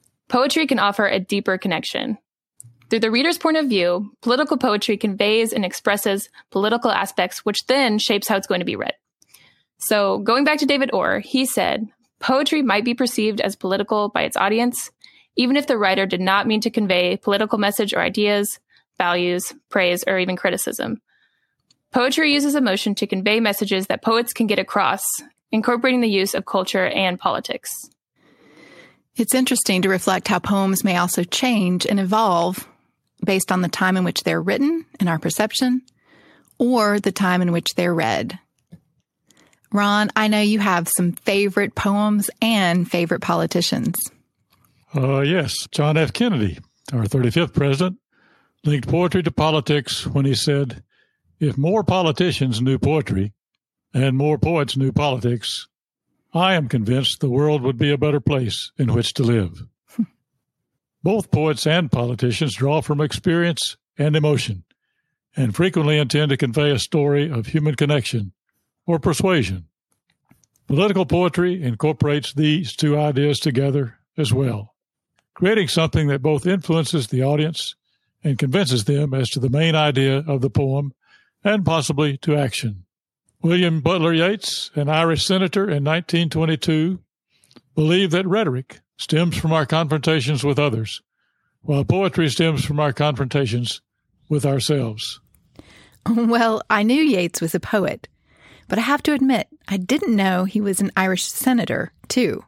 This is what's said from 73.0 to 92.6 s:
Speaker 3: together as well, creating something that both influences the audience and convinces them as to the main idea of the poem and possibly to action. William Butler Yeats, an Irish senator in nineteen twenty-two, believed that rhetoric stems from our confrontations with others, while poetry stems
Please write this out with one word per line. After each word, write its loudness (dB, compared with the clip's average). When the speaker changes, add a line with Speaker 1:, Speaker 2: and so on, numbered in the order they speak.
Speaker 3:
together -2
as 0
well, -2
creating 2
something 2
that -2
both 0
influences 0
the 0
audience -2
and 0
convinces 0
them 0
as 0
to -6
the 0
main 2
idea 2
of -2
the 0
poem 0
and 2
possibly 0
to 0
action. -4
William 2
Butler 2
Yeats, -2
an -2
Irish 2
senator 0
in 0
nineteen 0
twenty-two, 0
believed 4
that 2
rhetoric -2
stems 0
from 0
our 2
confrontations 0
with 2
others, -2
while 0
poetry 2
stems 0